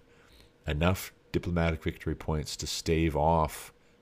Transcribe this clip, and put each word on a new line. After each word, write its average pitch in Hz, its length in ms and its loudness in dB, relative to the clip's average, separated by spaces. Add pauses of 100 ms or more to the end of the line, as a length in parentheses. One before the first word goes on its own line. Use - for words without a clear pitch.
(640)
enough 82 480 0 (180)
diplomatic 85 520 0
victory 80 320 -4
points 76 420 -4
to - 80 -8
stave 82 500 2
off 78 560 0 (300)